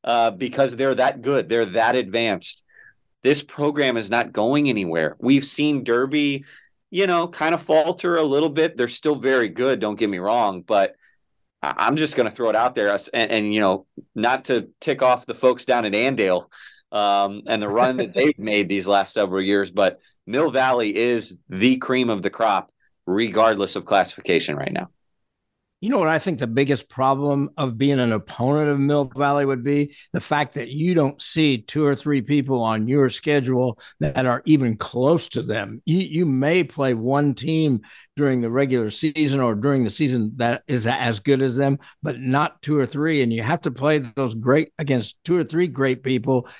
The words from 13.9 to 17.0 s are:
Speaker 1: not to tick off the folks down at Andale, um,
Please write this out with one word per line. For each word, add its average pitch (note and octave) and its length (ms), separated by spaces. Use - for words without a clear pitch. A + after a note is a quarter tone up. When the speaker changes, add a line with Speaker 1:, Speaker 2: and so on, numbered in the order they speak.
Speaker 1:
not B2 320
to A#2 220
tick C3+ 220
off B2+ 240
the A#2+ 80
folks B2+ 300
down A#2+ 200
at G2+ 80
Andale, G#2+ 540
um, G2+ 560